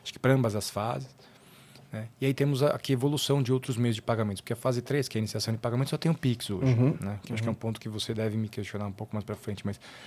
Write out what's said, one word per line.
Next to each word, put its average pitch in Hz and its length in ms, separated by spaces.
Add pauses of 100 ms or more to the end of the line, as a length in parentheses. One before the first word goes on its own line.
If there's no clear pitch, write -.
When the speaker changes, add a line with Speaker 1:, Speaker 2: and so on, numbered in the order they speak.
Speaker 1:
acho - 120
que - 60
pra 131 120
ambas 120 240
as 104 140
fases, 131 440 (760)
né? 110 180 (100)
E 131 60
aí 139 80
temos 139 300
a, 147 80
aqui - 200
a 135 40
evolução 143 460
de 123 120
outros 127 240
meios 117 180
de 107 60
pagamentos, 110 400
porque - 100
a 113 60
fase 123 240
três, 131 260
que - 100
é - 20
a - 20
iniciação 107 320
de 113 60
pagamentos, 123 320
só 151 60
tem 165 140
o - 40
Pix 123 340
hoje, 107 240
Speaker 2:
Uhum. 123 260
Speaker 1:
né? 101 240
Que - 80
acho 110 100
que 113 60
é 113 40
um - 20
Speaker 2:
Uhum. - 60
Speaker 1:
ponto 113 200
que - 80
você 107 260
deve 107 220
me 110 140
questionar 104 380
um 101 40
pouco 107 240
mais 107 80
pra 104 140
frente, - 280
mas 101 140 (280)